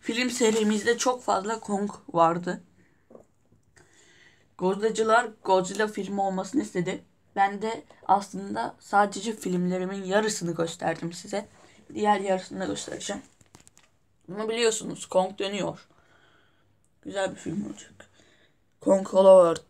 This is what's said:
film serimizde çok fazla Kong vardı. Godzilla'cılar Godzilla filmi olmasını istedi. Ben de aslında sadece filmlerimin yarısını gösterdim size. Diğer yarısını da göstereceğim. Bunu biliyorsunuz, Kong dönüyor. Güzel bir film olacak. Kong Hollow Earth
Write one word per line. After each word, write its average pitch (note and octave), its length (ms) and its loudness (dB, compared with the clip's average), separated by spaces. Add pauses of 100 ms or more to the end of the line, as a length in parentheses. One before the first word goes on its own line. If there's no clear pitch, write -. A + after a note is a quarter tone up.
film A#3+ 300 -2
serimizde A3 680 2
çok B3 240 0
fazla G#3 380 -2
Kong G#3 300 -4 (180)
vardı. E3+ 540 0 (2000)
Godzilla'cılar A3 720 2 (140)
Godzilla F#3+ 420 2
filmi G3+ 340 -4
olmasını G3 420 -2
istedi. F#3+ 420 -4 (320)
Ben G3 260 0
de A3+ 220 -6 (220)
aslında G3+ 720 -2
sadece G#3 560 0
filmlerimin F#3 680 -4
yarısını F#3+ 500 -2
gösterdim E3 580 -4
size. - 360 -10 (460)
Diğer G#3 260 2
yarısını F#3 400 -4
da F#3 40 -6
göstereceğim. - 580 -8 (1040)
Bunu G#3 200 -6
biliyorsunuz, A3 580 -2
Kong F#3+ 320 0
dönüyor. G3 480 -6 (1160)
Güzel F#3+ 280 -4
bir F#3+ 60 -14
film G3+ 300 -6
olacak. - 440 -18 (680)
Kong F#3+ 280 2
Hollow F#3+ 400 10
Earth E3 220 -2